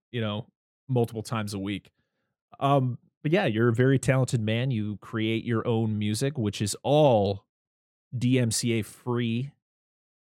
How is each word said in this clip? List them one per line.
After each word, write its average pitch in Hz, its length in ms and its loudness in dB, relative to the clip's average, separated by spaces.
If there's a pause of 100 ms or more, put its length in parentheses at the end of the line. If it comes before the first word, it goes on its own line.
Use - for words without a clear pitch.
(120)
you 123 80 -6
know, 107 260 -6 (440)
multiple 117 320 -2
times 104 320 -6
a 98 40 -6
week. 95 320 -8 (680)
Um, 135 400 0 (240)
but 151 100 -4
yeah, 190 140 2
you're 117 220 2
a 113 60 4
very 127 240 4
talented 131 440 0
man. 117 280 -2
You 104 300 -4
create 113 460 -4
your 113 200 0
own 113 320 0
music, 107 380 -2
which 104 240 -2
is 104 220 -2
all 117 640 4 (680)
D 123 220 2
M 117 120 2
C 113 280 0
A 107 40 -2
free, 120 680 -4 (720)